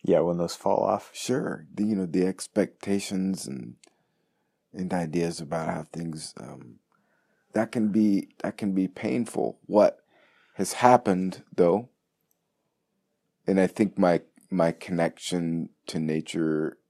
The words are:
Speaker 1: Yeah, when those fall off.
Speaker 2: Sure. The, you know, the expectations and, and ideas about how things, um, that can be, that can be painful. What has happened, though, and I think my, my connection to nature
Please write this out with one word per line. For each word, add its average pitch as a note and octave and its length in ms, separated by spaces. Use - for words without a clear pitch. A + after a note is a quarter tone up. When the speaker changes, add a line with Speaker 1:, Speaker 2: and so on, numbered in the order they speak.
Speaker 1:
Yeah, E2+ 180
when F2 180
those E2+ 180
fall - 260
off. G2+ 320
Speaker 2:
Sure. B2 580
The, G#2 120
you G#2+ 120
know, F#2 100
the F#2 200
expectations F#2+ 1200
and, A#1+ 300
and F#2 200
ideas E2+ 480
about D#2+ 280
how - 240
things, D#3 460
um, C2 420
that A2+ 200
can A2 200
be, G#2 360
that G2+ 160
can G2 160
be F#2+ 140
painful. - 760
What - 340
has - 200
happened, F#2+ 720
though, F#2+ 340
and F#2+ 140
I F#2 80
think - 280
my, F2 260
my E2+ 220
connection E2 960
to E2 140
nature D#2 760